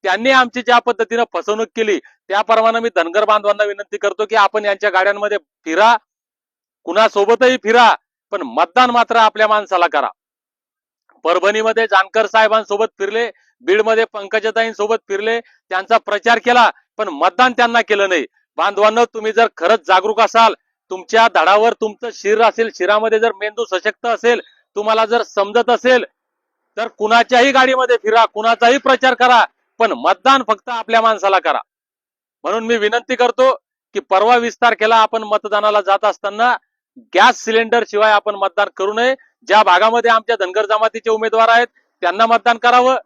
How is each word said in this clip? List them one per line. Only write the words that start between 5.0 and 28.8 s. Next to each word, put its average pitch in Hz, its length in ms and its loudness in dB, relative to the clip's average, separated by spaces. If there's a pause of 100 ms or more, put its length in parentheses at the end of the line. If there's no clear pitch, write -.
फिरा, 202 300 2 (920)
कुणासोबतही 220 800 2
फिरा, 226 260 4 (420)
पण 196 100 -8
मतदान 147 480 0
मात्र 233 260 -2
आपल्या 214 320 2
माणसाला 196 400 0
करा. 139 200 -2 (1160)
परभणीमध्ये 208 640 0
जानकर 202 380 0
साहेबांसोबत 220 640 0 (120)
फिरले, 214 300 -6 (340)
बीडमध्ये 220 500 0
पंकजाताईंसोबत 214 840 -4 (100)
फिरले, 214 320 -4
त्यांचा 196 580 -4
प्रचार 214 480 0
केला, 240 240 4 (280)
पण 214 120 -6
मतदान 190 440 0
त्यांना 233 280 0
केलं 202 280 -2
नाही. 160 160 -2 (320)
बांधवांनो, 208 480 0
तुम्ही 220 260 -8
जर 220 160 2 (100)
खरंच 170 300 0
जागरूक 185 340 0
असाल, 220 320 2 (380)
तुमच्या 220 440 0
धडावर 208 380 2
तुमचं 220 400 -8
शिर 214 280 -2
असेल, 226 340 0
शिरामध्ये 214 440 -2
जर 226 200 0
मेंदू 214 260 -6
सशक्त 196 400 -6
असेल, 233 360 -2 (340)
तुम्हाला 220 300 0
जर 226 180 -2
समजत 220 460 -2
असेल, 247 340 2 (760)
तर 226 100 -6
कुणाच्याही 233 640 0
गाडीमध्ये 254 460 0
फिरा, 220 280 2
कुणाचाही 233 520 0
प्रचार 262 360 0